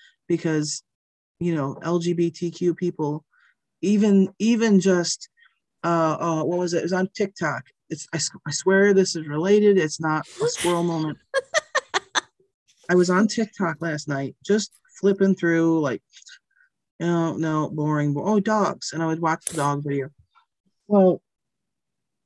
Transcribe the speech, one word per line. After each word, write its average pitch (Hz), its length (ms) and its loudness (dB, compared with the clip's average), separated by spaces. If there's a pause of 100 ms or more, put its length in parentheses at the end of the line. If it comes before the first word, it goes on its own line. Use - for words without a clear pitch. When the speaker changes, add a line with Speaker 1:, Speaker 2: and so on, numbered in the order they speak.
(280)
Speaker 1:
because, 156 540 -2 (560)
you 170 160 -2
know, 143 280 -4
L 170 160 0
G 170 160 -2
B 170 160 0
T 170 200 -6
Q 175 240 -2
people, 156 500 -4 (580)
even, 196 560 4
even 220 420 4
just, 175 480 0 (560)
uh, 165 360 0
uh, 160 240 -2
what 175 140 -2
was 175 160 -2
it? 175 40 2
It - 60 -4
was 175 80 -4
on 185 220 0
TikTok. 156 500 -4 (260)
It's, 151 220 -12
I 165 40 -4
s-, - 140 -4 (160)
I 151 60 -6
swear 190 420 4
this 190 220 2
is 156 100 -8
related. 196 520 4
It's 156 220 -2
not 156 260 -2 (160)
a 226 60 0
squirrel 170 360 -2
moment. 156 340 -4 (160)
Speaker 2:
<laughs> - 1500 -8
Speaker 1:
I 175 60 2
was 180 160 4
on 190 160 4
TikTok 196 540 -4
last 156 280 -6
night, 139 360 -6
just 202 280 -2 (280)
flipping 196 340 2
through, 165 460 2
like, 135 220 -4 (960)
no, 165 340 0
no, 156 340 -2
boring. 147 460 -2
Bo-, 143 100 -6
oh, 214 160 2
dogs. 208 520 -2
And 160 100 -4
I 165 40 -2
would 160 140 -2
watch 165 260 -2
the 160 100 -10
dog 143 260 -2
video. 139 280 -4 (760)
Well, 190 340 4 (1040)